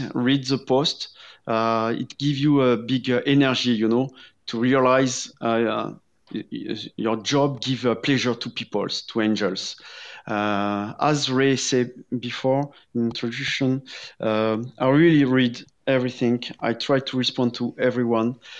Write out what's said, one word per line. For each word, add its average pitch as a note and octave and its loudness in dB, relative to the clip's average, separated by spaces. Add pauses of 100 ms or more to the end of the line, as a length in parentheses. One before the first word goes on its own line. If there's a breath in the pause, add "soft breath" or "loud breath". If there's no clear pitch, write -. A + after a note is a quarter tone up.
(140)
read C3 0
the C3 -2
post, - -2 (380 loud breath)
uh, A2+ 0
it - -10
gives C#3 -2
you C#3+ 2
a B2 2
big, A#2+ -4
uh, B2 0
energy, C3+ 2
you A2 0
know, B2 0 (360 loud breath)
to A#2 -8
realize, B2+ 0 (100)
uh, A2+ -2 (400)
y-, G#2+ -8
y-, A#2+ -10 (220)
your A2 -2
job C#3 -2
give B2 -4
a A#2 0
pleasure B2 -2
to - -12
peoples, - -6
to - -6
angels. G2+ -2 (520 loud breath)
Uh, G#2 -4
as C#3+ -2
Ray C3+ 2
said B2 -2 (280)
before C3+ -4 (220 soft breath)
in A#2+ -2
introduction, C3 -4 (380 loud breath)
uh, A2 6 (200)
I C3 4
really D3 8
read B2+ 4 (240)
everything. B2 2 (160)
I A#2 0
try C3 0
to C3 -6
respond B2 0
to A#2+ -6
everyone. A#2+ 0 (220 loud breath)